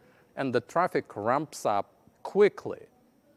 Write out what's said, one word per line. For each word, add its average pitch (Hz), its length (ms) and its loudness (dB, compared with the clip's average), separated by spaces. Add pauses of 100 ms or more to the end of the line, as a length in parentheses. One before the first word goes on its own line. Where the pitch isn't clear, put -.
(360)
and 135 180 -2
the 123 60 2
traffic 165 440 0 (120)
ramps 127 500 -2
up 101 260 -2 (300)
quickly. - 580 0 (560)